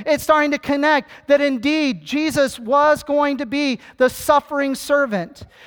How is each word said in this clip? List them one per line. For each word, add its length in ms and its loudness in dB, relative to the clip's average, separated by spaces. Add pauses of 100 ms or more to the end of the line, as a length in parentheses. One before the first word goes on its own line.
it's 160 0
starting 300 2
to 60 0
connect 520 0 (160)
that 140 4
indeed 640 -2
Jesus 540 -2
was 440 2
going 360 -2
to 80 -6
be 340 -4 (160)
the 120 4
suffering 680 0
servant, 680 -4 (220)